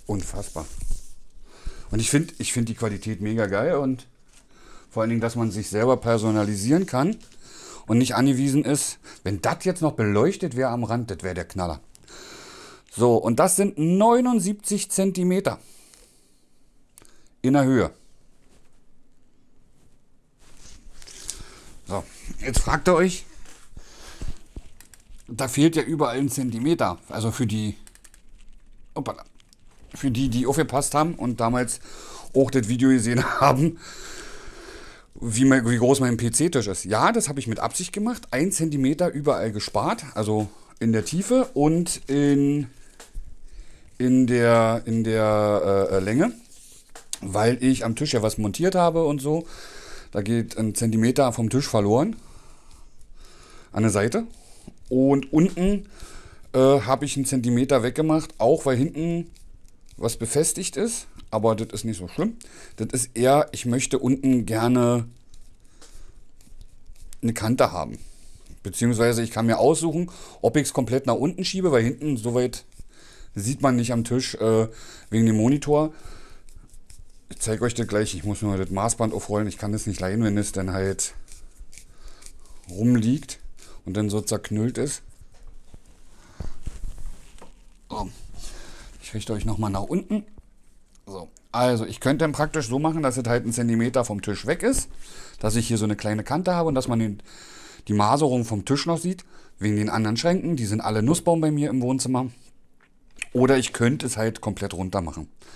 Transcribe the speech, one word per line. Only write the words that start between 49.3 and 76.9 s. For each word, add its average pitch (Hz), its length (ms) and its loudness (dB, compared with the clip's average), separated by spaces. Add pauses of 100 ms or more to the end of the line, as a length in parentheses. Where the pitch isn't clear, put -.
Da 104 100 -4
geht 113 380 0
ein 110 160 0
Zentimeter 117 580 4
vom 113 160 0
Tisch 131 180 0
verloren, 120 500 2 (1600)
an 107 120 2
der 107 80 4
Seite. 131 340 0 (640)
Und 135 420 4
unten, 185 560 2 (640)
äh, 131 60 2
habe 135 480 6
ich 139 100 -6
einen 135 80 0
Zentimeter 123 580 2
weggemacht, 156 540 0
auch 139 300 4
weil 131 100 2
hinten 165 540 -2 (640)
was - 220 -4
befestigt 165 580 -2
ist. 226 300 -4 (240)
Aber 110 260 2
das 113 120 -4
ist 110 160 -8
nicht 110 140 -4
so 90 80 -10
schlimm. 220 300 -4 (400)
Das 113 160 -4
ist - 240 -4
eher, 131 360 4
ich - 120 -8
möchte 123 340 0
unten 131 460 2
gerne 120 640 2 (2250)
eine 117 100 0
Kante 120 400 2
haben. 67 260 -6 (640)
Beziehungsweise 117 600 2
ich 113 80 -4
kann 113 160 -2
mir 113 120 4
aussuchen, 160 520 2 (320)
ob - 140 2
ich's 143 180 0
komplett 127 320 0
nach 117 80 2
unten 175 320 -2
schiebe, 185 260 0
weil 117 100 6
hinten 143 340 -2
so 117 180 -2
weit 123 300 -2 (720)
sieht 110 260 -4
man 131 160 4
nicht 120 160 0
am 117 120 0
Tisch, 127 320 -2
äh, 113 320 2 (420)
wegen 113 160 4
dem 110 100 4
Monitor. 147 560 2 (1400)